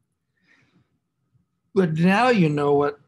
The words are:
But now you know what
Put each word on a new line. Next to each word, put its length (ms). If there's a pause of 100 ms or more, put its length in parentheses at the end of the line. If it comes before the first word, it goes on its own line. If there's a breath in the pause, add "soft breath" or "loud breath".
(1700 soft breath)
But 200
now 340
you 200
know 260
what 340